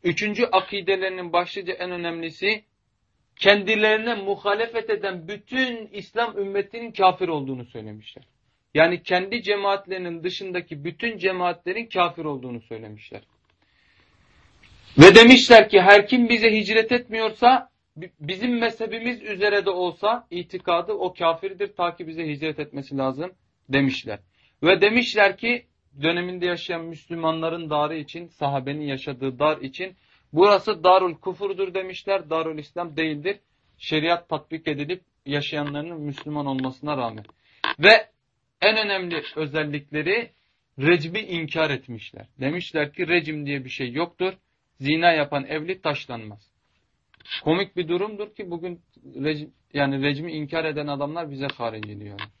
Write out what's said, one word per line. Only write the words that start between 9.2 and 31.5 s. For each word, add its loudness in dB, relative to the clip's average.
cemaatlerinin -4
dışındaki -8
bütün -8
cemaatlerin -4
kafir -2
olduğunu -8
söylemişler. -16
Ve 12
demişler 12
ki 8
her 10
kim 2
bize 4
hicret 2
etmiyorsa, 2
bi-, -16
bizim -4
mezhebimiz -6
üzere -2
de 0
olsa -2
itikadı -4
o -6
kafirdir, -4
ta -4
ki -14
bize -8
hicret -6
etmesi -10
lazım -6
demişler. -2
Ve 4
demişler 2
ki -4
döneminde -2
yaşayan -6
Müslümanların -6
darı -2
için, -14
sahabenin -6
yaşadığı -8
dar 2
için -12
burası 4
darul 6
kufurdur -6